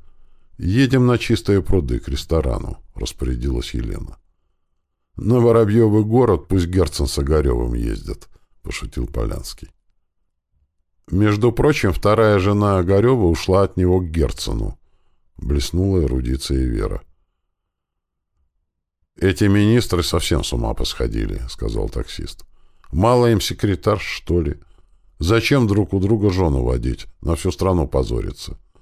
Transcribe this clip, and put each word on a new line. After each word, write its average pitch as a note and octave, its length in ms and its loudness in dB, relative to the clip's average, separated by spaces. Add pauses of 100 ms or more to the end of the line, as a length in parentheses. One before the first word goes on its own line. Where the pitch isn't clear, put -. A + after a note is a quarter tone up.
(560)
"Едем B2 500 2
на A#2+ 120 2
Чистые G2+ 440 0
пруды, C#2 360 0
к - 100 -10
ресторану", — - 680 -4 (160)
распорядилась A#1+ 800 -6
Елена. A1 440 -8 (1000)
"На B2 240 2
Воробьёвы A2 640 4
горы A2 340 4
пусть F#2 280 0
Герцен E2+ 400 0
с - 120 -4
Огарёвым C2+ 560 0
ездит", — A1+ 540 -6 (340)
пошутил - 440 -8
Полянский. - 640 -8 (1400)
"Между G#2+ 420 2
прочим, C3 400 2
вторая G#2+ 460 4
жена G2+ 400 2
Огарёва G2+ 480 2
ушла F#2 380 2
от - 120 -4
него F#2 240 2
к F2 100 -6
Герцену", — A#1+ 680 -4 (600)
блеснула E2+ 640 0
эрудиция B1+ 640 -2
Вера. G1+ 380 -4 (2250)
"Эти F#2+ 280 2
министры G#2 580 2
совсем - 400 -2
с - 100 -6
ума A#1 220 -4
посходили", — A1 720 -4
сказал G#1+ 400 -6
таксист. - 560 -10 (460)
"Мало A#2+ 400 4
им G#2+ 100 2
секретарш, - 640 -2
что - 380 -4
ли? D2 180 -4 (600)
Зачем A2+ 480 2
друг G2+ 260 0
у G2 80 0
друга G2+ 300 2
жён F2 240 0
уводить, B1 520 -2 (140)
на E2 160 -2
всю F#2 160 -4
страну F2+ 340 0
позориться? A#1 720 -4 (240)